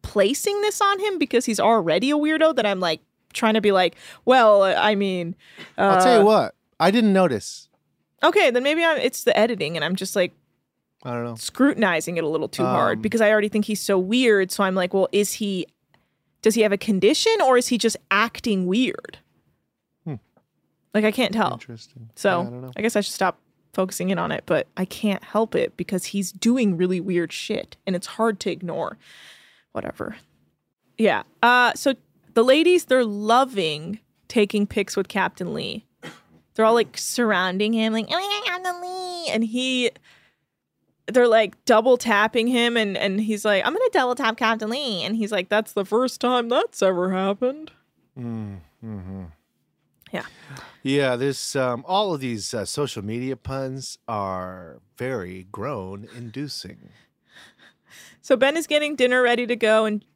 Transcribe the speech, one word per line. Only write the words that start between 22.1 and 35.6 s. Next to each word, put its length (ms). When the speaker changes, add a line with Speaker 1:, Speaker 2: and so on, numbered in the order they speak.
Speaker 1:
So 120
Speaker 2:
Yeah, 100
I 20
don't 120
know. 140
Speaker 1:
I 60
guess 140
I 40
should 140
stop 240
focusing 380
in 80
on 120
it, 140
but 220
I 80
can't 400
help 300
it 240
because 260
he's 280
doing 440
really 240
weird 320
shit 540
and 100
it's 120
hard 320
to 100
ignore. 480
Whatever. 440
Yeah. 240
Uh, 300
so 220
the 100
ladies, 420
they're 180
loving 960
taking 380
pics 300
with 120
Captain 440
Lee. 320